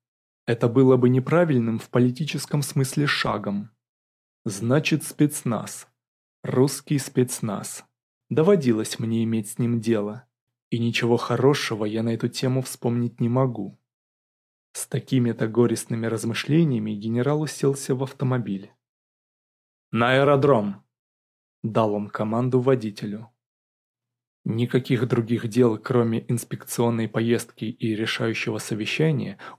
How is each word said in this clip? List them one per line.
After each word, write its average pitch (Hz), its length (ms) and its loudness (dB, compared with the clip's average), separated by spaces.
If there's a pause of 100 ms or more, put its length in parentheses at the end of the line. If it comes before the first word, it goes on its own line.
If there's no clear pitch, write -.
(460)
Это 120 220 2
было 131 280 6
бы 123 120 6
неправильным 127 720 2
в - 80 -16
политическом 135 720 0
смысле 139 460 -2
шагом. 101 640 -4 (760)
Значит, 120 580 0
спецназ. - 840 -4 (560)
Русский 139 540 0
спецназ. - 840 -4 (460)
Доводилось 131 680 2
мне 113 240 0
иметь 113 240 -2
с - 100 -10
ним 120 220 0
дело. 110 460 -2 (480)
И 117 60 0
ничего 117 360 2
хорошего 117 680 0
я 110 180 -2
на 117 120 0
эту 117 140 -2
тему 127 320 -2
вспомнить 120 600 -4
не 120 80 0
могу". 120 500 -2 (960)
С - 160 -12
такими-то 120 580 0
горестными 113 600 2
размышлениями 113 840 0
генерал 120 520 -2
уселся 139 520 -2
в 127 80 -4
автомобиль. 120 720 -4 (1200)
"На 117 220 2
аэродром!" — 135 680 4 (800)
дал 110 320 0
он 101 140 -4
команду 120 500 -2
водителю. 113 720 -2 (1120)
Никаких 120 600 0
других 117 400 -2
дел, 113 320 2
кроме 117 500 0
инспекционной 117 800 -2
поездки 113 580 -2
и 113 280 -4
решающего 110 640 -4
совещания, 110 800 -2 (200)